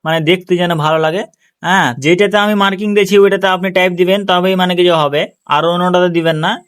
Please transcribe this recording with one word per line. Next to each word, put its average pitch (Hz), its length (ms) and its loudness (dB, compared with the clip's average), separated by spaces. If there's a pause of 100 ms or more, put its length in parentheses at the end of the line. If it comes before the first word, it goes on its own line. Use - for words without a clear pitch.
মানে 160 120 -2 (120)
দেখতে 180 320 0
যেন 175 100 -2 (140)
ভালো 156 200 2
লাগে, 175 180 -2 (400)
হ্যাঁ, 175 240 0 (160)
যেটাতে 190 420 2
আমি 208 180 0
মার্কিং 196 320 -2
দিয়েছি 202 280 2
ওইটাতে 190 320 2
আপনি 185 220 -4
টাইপ 180 220 2
দিবেন, 185 200 2 (100)
তবেই 185 320 0
মানে 180 160 0
কি 180 120 2
যে 170 40 2 (100)
হবে, 143 180 -2 (340)
আর 156 80 0 (100)
অন্যটাতে 180 440 0
দিবেন 165 280 0
না। 196 60 -2 (160)